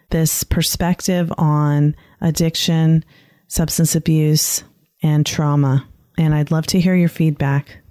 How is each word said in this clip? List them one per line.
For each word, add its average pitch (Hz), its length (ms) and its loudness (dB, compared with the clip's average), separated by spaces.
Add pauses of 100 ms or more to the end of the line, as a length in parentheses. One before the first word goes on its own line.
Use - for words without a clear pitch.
(100)
this 160 340 -2
perspective 175 920 -2
on 147 580 2 (240)
addiction, 160 840 0 (460)
substance 160 460 -2
abuse, 156 680 0 (380)
and 151 220 2
trauma, 143 640 0 (300)
and 156 160 0
I'd 147 160 -2
love 160 180 -2
to 190 120 0
hear 185 140 2
your 175 140 2
feedback. 143 680 -2 (120)